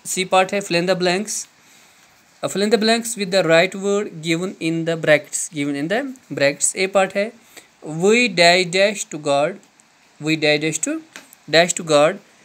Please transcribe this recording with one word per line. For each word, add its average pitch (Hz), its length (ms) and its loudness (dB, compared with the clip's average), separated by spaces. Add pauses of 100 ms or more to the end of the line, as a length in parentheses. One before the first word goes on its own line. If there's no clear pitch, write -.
सी 185 200 -4
part 185 280 2
है, 202 80 -2
fill 175 140 -6
in 175 140 0
the 180 120 0
blanks। 185 460 -4 (1000)
Uh, 143 60 -4
fill 190 160 -2
in 226 80 4
the 208 80 0
blanks 226 340 0
with 196 160 -6
the 185 140 2
right 180 360 2
word 202 240 -2 (200)
given 170 220 -2 (120)
in 165 240 -4
the 165 200 -4
brackets, - 480 0
given 143 280 -4
in 165 100 -4
the 262 200 -4 (260)
brackets। 143 380 0
ए 190 120 -2
part 190 280 0
है, 208 160 -4 (560)
"We 202 420 2
dash 175 460 4
dash 202 400 0
to 151 120 -10
God, 143 260 2 (720)
we 156 140 -2
dash 151 260 2
dash 156 240 -4
to, 320 120 -6 (560)
dash 175 260 2
to 165 60 -10
God।" 156 280 4 (300)